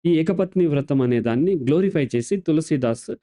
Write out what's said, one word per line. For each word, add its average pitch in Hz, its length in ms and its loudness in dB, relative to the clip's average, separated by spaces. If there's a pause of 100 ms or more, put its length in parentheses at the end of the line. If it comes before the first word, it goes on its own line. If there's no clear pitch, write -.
ఈ 175 100 2
ఏకపత్ని 185 520 0
వ్రతం 143 340 0
అనే 123 200 2
దాన్ని 135 380 0
గ్లోరిఫై 156 480 0
చేసి 120 340 -2
తులసీదాస్ 147 680 -2 (140)